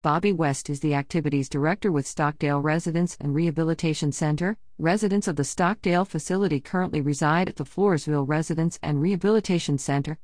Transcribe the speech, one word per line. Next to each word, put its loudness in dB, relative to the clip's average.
Bobby 2
West 0
is -4
the 2
activities 0
director 0
with 0
Stockdale 0
Residence 0
and -2
Rehabilitation 0
Center. 0
Residents 2
of -2
the 0
Stockdale 2
facility 0
currently -2
reside 2
at -8
the -6
Floresville 0
Residence 0
and 0
Rehabilitation 2
Center -2